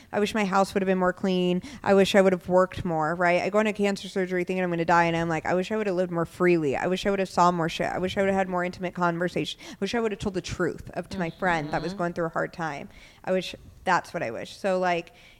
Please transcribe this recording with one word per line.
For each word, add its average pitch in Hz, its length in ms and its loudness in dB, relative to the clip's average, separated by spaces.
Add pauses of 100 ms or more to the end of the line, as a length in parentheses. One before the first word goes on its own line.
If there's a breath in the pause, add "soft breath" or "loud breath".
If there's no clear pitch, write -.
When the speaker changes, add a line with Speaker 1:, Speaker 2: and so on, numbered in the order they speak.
(120)
Speaker 1:
I 208 80 -2
wish 208 140 0
my 214 100 0
house 190 280 2
would've 190 140 -2
been 185 120 2
more 180 140 2
clean. 180 500 0 (200 loud breath)
I 202 120 4
wish 196 200 6
I 202 60 8
would've 185 280 2
worked 180 360 2
more," 160 320 0
right? 175 260 4
I 185 80 -2
go 202 80 2
into 214 140 2
cancer 202 360 -2
surgery 180 360 -2
thinking 185 180 -2
I'm 180 80 0
gonna 170 140 -2
die, 170 220 6
and 165 100 0
I'm 165 120 0
like, 160 180 -2
"I 160 80 2
wish 185 180 -2
I 220 40 -2
would've 208 200 -2
lived 180 160 -2
more 170 140 0
freely. 165 500 2
I - 100 -2
wish 185 200 -2
I 202 40 2
would've 190 180 0
saw 175 220 4
more 170 180 0
shit. - 240 -2
I - 60 -4
wish 185 180 -4
I 208 40 0
would've 196 160 2
had 190 120 0
more 180 160 -2
intimate 180 300 -6
conversation. 170 640 -2 (140 loud breath)
I 220 80 -16
wish 196 160 -2
I 233 40 0
would've 214 200 -2
told 196 140 -4
the 180 60 -4
truth - 540 -4
of, 175 140 -8
to 190 100 -8
my 170 120 -2
friend 165 420 -2
that 156 100 -2
was 170 80 -4
Speaker 2:
Mm-hmm. 196 80 -8
Speaker 1:
going 175 140 -2
through 170 140 -4
a 160 40 -6
hard 165 220 -4
time. 156 360 -8 (360 loud breath)
I - 80 -4
wish," 185 240 -4 (260)
that's - 320 0
what 170 80 -4
I 120 80 -4
wish. 101 280 -10
So, 190 200 -2
like, 175 340 -2 (280 soft breath)